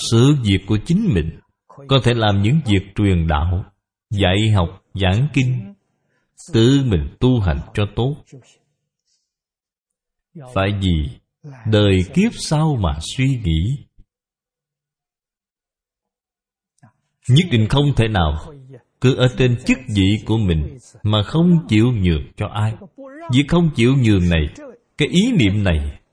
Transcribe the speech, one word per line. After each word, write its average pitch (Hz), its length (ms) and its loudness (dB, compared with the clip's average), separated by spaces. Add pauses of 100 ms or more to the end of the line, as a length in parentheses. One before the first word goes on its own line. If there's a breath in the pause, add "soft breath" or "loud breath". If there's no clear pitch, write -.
(120)
sự 120 320 6
việc 98 240 2
của 110 180 0
chính 185 280 0
mình, 80 260 -4 (280)
có 135 360 -2
thể 123 100 2
làm 104 280 0
những 135 240 2
việc 101 160 2 (140)
truyền 92 320 2
đạo, 85 360 0 (460)
dạy 101 460 0
học, 87 280 -2 (100)
giảng 98 400 0
kinh, 127 400 -2 (800)
tự 131 320 4
mình 82 340 -2
tu 127 200 2
hành 85 200 -2 (140)
cho 104 100 -2 (120)
tốt. 131 200 -4 (2500)
Phải 98 160 -2 (120)
vì 80 380 -2 (460)
đời 104 400 2 (100)
kiếp 214 180 2
sau 156 420 -2
mà 80 240 -2 (160)
suy 131 300 -2
nghĩ. 87 400 -2 (3500)
Nhất 147 240 6
định 110 180 2
không 143 260 0
thể 113 120 0
nào 80 460 -2 (480)
cứ 127 140 2
ở 120 120 2 (100)
trên 123 280 0
chức - 120 0 (180)
vị 98 300 2
của 110 120 0
mình 78 400 -2 (260)
mà 104 200 0
không 170 440 2
chịu 113 240 4
nhường 90 460 -2
cho 104 160 -8
ai. 110 220 -4 (560)
Việc 131 160 2
không 170 280 0
chịu 123 220 2
nhường 101 320 2
này, 80 160 0 (520)
cái 139 100 -2
ý 196 240 0
niệm 104 320 0
này, 76 380 -2 (120)